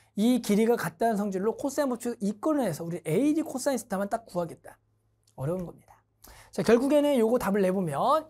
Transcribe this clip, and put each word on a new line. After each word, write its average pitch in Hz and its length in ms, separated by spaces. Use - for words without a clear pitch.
이 240 260
길이가 220 340
같다는 226 400
성질로 202 400
코사인 277 320
법칙을 240 320
이끌어내서 214 640
우리 170 220
에이디 285 340
코사인 269 380
세타만 202 320
딱 - 160
구하겠다. - 520
어려운 170 300
겁니다. - 400
자, 196 120
결국에는 277 560
요거 226 200
답을 196 240
내보면 185 680